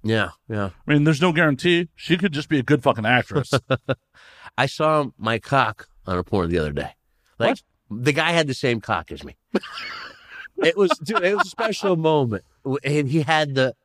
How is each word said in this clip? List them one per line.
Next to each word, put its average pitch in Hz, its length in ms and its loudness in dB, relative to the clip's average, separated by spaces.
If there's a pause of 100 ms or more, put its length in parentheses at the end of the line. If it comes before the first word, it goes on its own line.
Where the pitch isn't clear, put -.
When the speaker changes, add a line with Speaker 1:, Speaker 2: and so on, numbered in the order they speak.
Speaker 1:
Yeah, 107 260 0 (180)
yeah. 101 220 -4 (160)
Speaker 2:
I 147 60 0
mean, 147 100 4
there's 147 200 2
no 180 100 2
guarantee. 170 640 2
She - 200 0
could 180 160 0
just 143 160 -6
be 147 120 2
a - 20 -4
good 143 220 2
fucking 113 220 2
actress. 123 460 0 (560)
Speaker 1:
<laughs> - 500 -16
I 131 80 2
saw 156 400 0 (120)
my 110 220 -2
cock 123 480 0 (180)
on 92 100 -2
a 90 60 0
porn 90 280 0
the 87 80 0
other 76 120 0
day. 71 240 -6 (460)
Like, 117 80 2 (400)
Speaker 2:
What? 110 160 -8
Speaker 1:
the 147 80 4
guy 160 180 0
had 165 160 2
the 131 80 -4
same 120 260 -2
cock 90 300 -4
as 76 140 -12
me. - 120 -18 (160)
<laughs> - 80 0 (1000)
It 170 180 2
was, 196 220 4
dude, 180 240 -2
it 196 140 2
was 233 100 0
a - 40 -14
special 208 460 -2
moment. 147 460 2 (220)
W-, 139 180 -4
and 147 280 0
he 160 100 2
had 151 340 0
the 131 200 0 (100)